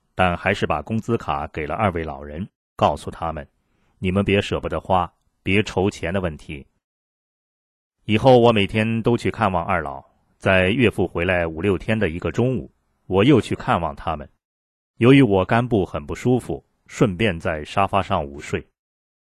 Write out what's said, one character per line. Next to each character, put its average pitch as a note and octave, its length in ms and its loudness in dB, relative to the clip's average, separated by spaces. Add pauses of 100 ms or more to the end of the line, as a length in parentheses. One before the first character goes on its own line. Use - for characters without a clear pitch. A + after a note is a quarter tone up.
(140)
但 F2+ 220 2
还 F#2+ 180 -2
是 G#2+ 120 -2
把 E2 160 -2
工 A2+ 160 -4
资 A#2 180 -2
卡 D2+ 320 -4
给 D#2 180 -8
了 D2 80 -6
二 G#2 160 0
位 E2 140 -6
老 C#2 180 -10
人， D2+ 240 -10 (300)
告 F#2 200 2
诉 - 140 -12
他 E2 220 -8
们 D2+ 140 -10 (520)
：“你 F#2 120 -2
们 G2 140 0
别 G2 160 4
舍 E2 200 -4
不 E2 80 -6
得 D#2+ 100 -4
花， F2 320 0 (320)
别 G2 200 2
愁 F#2+ 280 0
钱 E2+ 220 -6
的 G2 80 -2
问 E2 160 -4
题。” C#2+ 300 -14 (1400)
以 G#2+ 140 0
后 B2+ 200 8
我 A#2 140 6
每 G#2 140 2
天 A2 360 -2
都 A#2+ 140 2
去 G2 140 -2
看 G2+ 200 0
望 F2 140 -2
二 F2+ 160 -2
老， C#2+ 240 -10 (320)
在 F#2 320 2
岳 A#2 220 2
父 F#2 180 -2
回 E2+ 160 -4
来 F2+ 220 0
五 D#2+ 160 -8
六 F#2+ 160 0
天 A2 200 -4
的 G2+ 120 0
一 E2 80 -8
个 E2+ 120 -4
中 B2 280 -2
午， C2+ 120 -12 (360)
我 G2 180 2
又 C3 160 6
去 - 140 -6
看 G#2 260 -2
望 D#2 160 -6
他 - 180 -6
们。 C#2+ 140 -12 (680)
由 A#2 140 6
于 C#3 100 8
我 G2+ 200 4
肝 A#2 240 0
部 A2 200 0
很 D#2 180 -10
不 D#2 100 -10
舒 B2 240 0
服， D#2+ 240 -8 (240)
顺 G#2 300 0
便 F2+ 240 0
在 D#2 240 -6
沙 G2 220 0
发 G2 160 0
上 F2+ 200 -2
午 C#2+ 160 -12
睡， - 260 -8 (580)